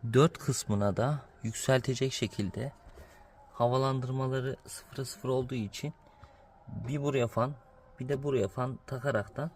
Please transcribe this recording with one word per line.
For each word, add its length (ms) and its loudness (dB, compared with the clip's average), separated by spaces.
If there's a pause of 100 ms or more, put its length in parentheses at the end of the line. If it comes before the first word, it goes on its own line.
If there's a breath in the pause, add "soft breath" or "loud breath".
(140)
Dört 240 6
kısmına 600 0
da 220 2 (240)
yükseltecek 720 2
şekilde 580 -2 (800 loud breath)
havalandırmaları 1000 0 (120)
sıfıra 380 -10
sıfır 240 -8
olduğu 260 0
için 380 -4 (720 loud breath)
bir 360 -4
buraya 240 4
fan, 260 0 (460)
bir 100 -6
de 140 0
buraya 240 4
fan 400 -4
takaraktan 680 -2